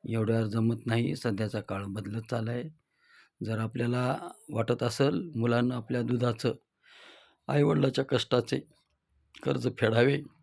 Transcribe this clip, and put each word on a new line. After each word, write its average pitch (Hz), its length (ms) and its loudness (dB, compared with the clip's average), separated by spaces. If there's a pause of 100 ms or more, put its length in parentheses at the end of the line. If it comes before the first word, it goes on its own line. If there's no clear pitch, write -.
(140)
एवढ्यावर 113 320 2
जमत 113 300 0 (100)
नाही, 117 300 0
सध्याचा 107 460 -4
काळ 98 240 -6
बदलत 101 440 -8
चालला 113 220 -2
आहे. 120 120 -6 (800)
जर 110 140 -2
आपल्याला 123 720 -2 (200)
वाटत 113 340 0
असेल 143 520 0
मुलांना 120 400 2
आपल्या 120 260 -2
दुधाचं, 120 520 0 (920)
आईवडिलाच्या 143 580 2
कष्टाचे 127 540 2 (840)
कर्ज 131 240 -2 (100)
फेडावे 120 440 4 (220)